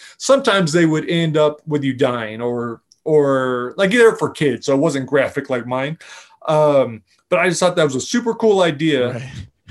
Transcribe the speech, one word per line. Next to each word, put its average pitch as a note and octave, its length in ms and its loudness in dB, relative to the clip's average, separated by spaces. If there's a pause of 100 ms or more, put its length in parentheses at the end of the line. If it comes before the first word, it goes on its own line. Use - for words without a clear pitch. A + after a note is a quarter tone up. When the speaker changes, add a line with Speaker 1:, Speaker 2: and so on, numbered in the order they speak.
(180)
Speaker 1:
sometimes A3+ 520 2
they E3+ 140 4
would D#3 240 0
end E3 300 0
up D3+ 280 2
with D3 160 -4
you C3+ 120 -2
dying A#2+ 480 -2
or, A#2+ 400 -6 (220)
or, C3 760 0
like, G3 120 2
they're A3+ 260 4
for D3 140 -2
kids. C3 360 -2
So C#3 80 2
it C#3 60 2
wasn't C#3 260 -2
graphic C3+ 420 -2
like A#2+ 180 -4
mine. C3 320 -6 (480)
Um, C#3+ 560 2 (280)
but F3 80 2
I F3+ 100 0
just E3 100 -2
thought F3 180 2
that E3 80 2
was C#3 120 0
a B2+ 60 -4
super - 320 -2
cool G#3+ 260 2
idea. C#3+ 540 0
Speaker 2:
Right. B2+ 160 -10 (400)